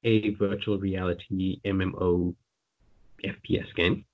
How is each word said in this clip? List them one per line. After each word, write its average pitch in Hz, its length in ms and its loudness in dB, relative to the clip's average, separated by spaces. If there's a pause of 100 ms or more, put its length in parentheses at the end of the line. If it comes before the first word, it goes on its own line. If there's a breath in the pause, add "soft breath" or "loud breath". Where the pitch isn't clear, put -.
a 107 320 2
virtual 101 440 -2
reality 92 840 -2
M 95 160 0
M 92 200 0
O 87 340 2 (880)
F - 220 -6
P - 160 0
S - 60 -8 (100)
game? 87 380 2